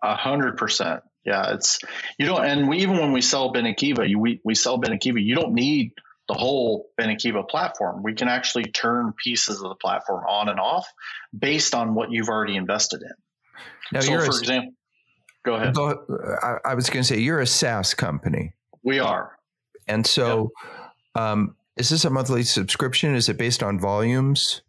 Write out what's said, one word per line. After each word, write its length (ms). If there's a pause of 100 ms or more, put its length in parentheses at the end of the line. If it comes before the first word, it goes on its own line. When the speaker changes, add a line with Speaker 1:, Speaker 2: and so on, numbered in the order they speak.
Speaker 1:
A 120
hundred 420
percent. 440 (240)
Yeah, 280
it's, 260 (400)
you 60
don't, 180
and 240
we, 120
even 180
when 160
we 80
sell 320
Benekiva, 540
you, 120
we, 240
we 100
sell 280
Benekiva, 420
you 120
don't 180
need 400 (340)
the 60
whole 560 (100)
Benekiva 480
platform. 560
We 120
can 120
actually 380
turn 480 (100)
pieces 380
of 80
the 60
platform 520
on 220
and 100
off 280 (500)
based 360
on 220
what 160
you've 160
already 300
invested 440
in. 100 (800)
Speaker 2:
Now, 80
Speaker 1:
So, 100
Speaker 2:
you're 120
a 20
Speaker 1:
for 60
Speaker 2:
s-, 100
Speaker 1:
example, 320 (720)
go 100
ahead. 180
Speaker 2:
go, 300 (400)
I, 280
I 40
was 140
gonna 160
say, 140
you're 200
a 80
SaaS 460
company. 640 (280)
Speaker 1:
We 160
are. 380 (500)
Speaker 2:
And 180
so, 460 (640)
Speaker 1:
Yep. 80
Speaker 2:
um, 320 (200)
is 140
this 160
a 60
monthly 320
subscription? 720
Is 140
it 80
based 260
on 160
volumes? 880